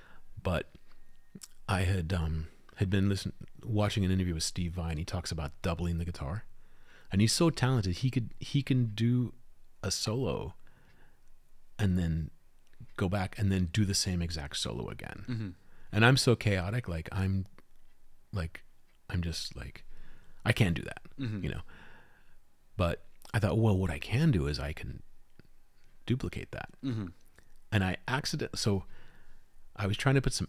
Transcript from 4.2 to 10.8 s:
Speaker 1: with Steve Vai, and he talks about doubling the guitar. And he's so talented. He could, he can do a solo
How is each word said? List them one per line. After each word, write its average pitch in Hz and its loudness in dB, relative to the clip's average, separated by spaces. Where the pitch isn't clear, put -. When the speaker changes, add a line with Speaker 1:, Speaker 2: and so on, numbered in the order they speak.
Speaker 1:
with 80 -2
Steve 87 -2
Vai, 85 -2
and 78 -2
he 80 -4
talks - -4
about 76 -4
doubling 85 0
the 85 -2
guitar. 82 -4
And 98 6
he's 110 6
so 170 6
talented. 117 2
He 131 2
could, 120 0
he - 0
can 127 4
do 120 4
a 98 0
solo - -2